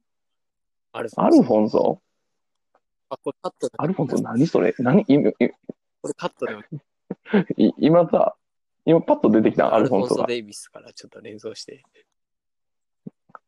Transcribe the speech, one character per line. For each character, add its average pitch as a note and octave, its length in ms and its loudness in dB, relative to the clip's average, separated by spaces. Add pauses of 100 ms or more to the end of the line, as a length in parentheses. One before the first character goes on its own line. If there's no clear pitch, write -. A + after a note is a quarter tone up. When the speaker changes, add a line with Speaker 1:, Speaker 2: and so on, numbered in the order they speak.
(920)
Speaker 1:
ア - 120 -12
ル A#2 60 -10
フ - 60 -20
ォ - 60 -2
ン - 0 -
ソ。 - 0 -
Speaker 2:
ア G#3 80 2
ル D4+ 140 6
フ B2+ 100 0
ォ G#2+ 80 4
ン G#2+ 80 0
ソ？ - 320 0 (1080)
Speaker 1:
あ、 - 80 -12
こ - 140 -10
れ - 100 -20
カ - 80 -10
ッ - 80 -10
ト C3 200 -6
Speaker 2:
ア D3 100 -4
ル F3+ 60 -4
フ - 80 -4
ォ D#3 40 -2
ン - 120 -6
ソ - 60 -2
何 A#2 240 0
そ - 120 -2
れ？ - 200 0
何？ C3 220 2
い-、 A3 60 -10
い-、 C#4 160 4
Speaker 1:
こ - 160 0
れ - 160 0 (600)
カ E3+ 120 -8
ッ - 100 -10
ト C3 80 -8
で A2 100 -10
も G#2 80 -18 (440)
Speaker 2:
<laughs> - 480 -4
い-、 - 240 2
今 E3 300 4
さ、 - 260 0 (500)
今 E3 160 4
パ - 120 -2
ッ D4 80 0
と - 80 4
出 A2 120 4
て G#2+ 120 2
き - 40 -4
た？ - 160 0
Speaker 1:
ア A2+ 60 2
ル A2 80 2
フ B2 80 0
ォ - 40 2
ン - 20 2
ソ・ - 40 -2
Speaker 2:
ア - 20 -4
ル - 20 -12
フ - 20 -12
ォ - 40 -2
ン - 20 -2
ソ - 60 -6
が。 - 40 -2
Speaker 1:
デ A#2+ 100 -4
イ A#2 60 -10
ビ G#2 100 -20
ス - 140 -20
か - 140 -20
ら B2 100 -20
ち - 140 -20
ょ - 20 -20
っ - 20 -20
と A2+ 120 -20
連 G#2+ 180 -18
想 G#2+ 160 -14
し - 80 -20
て。 - 220 -20 (1600)